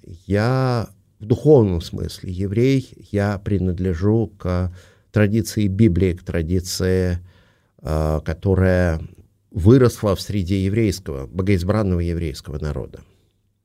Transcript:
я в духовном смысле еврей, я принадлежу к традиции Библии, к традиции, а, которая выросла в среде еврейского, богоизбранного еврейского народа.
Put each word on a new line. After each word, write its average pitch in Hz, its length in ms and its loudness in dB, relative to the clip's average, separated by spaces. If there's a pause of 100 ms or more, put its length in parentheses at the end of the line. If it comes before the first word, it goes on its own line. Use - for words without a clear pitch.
(260)
я 120 640 0 (300)
в 107 60 -14
духовном 113 560 4
смысле 90 520 -10
еврей, 117 560 0 (220)
я 101 260 -2
принадлежу 95 1000 -2
к 90 360 -2 (400)
традиции 107 540 0
Библии, 95 460 2
к 90 100 -10
традиции, 90 960 -2 (640)
а, 78 380 -2
которая 90 800 0 (500)
выросла 110 640 4
в - 60 -12
среде 98 440 -2
еврейского, 92 640 -2
богоизбранного 95 720 0
еврейского 82 600 -6
народа. 71 380 -8 (640)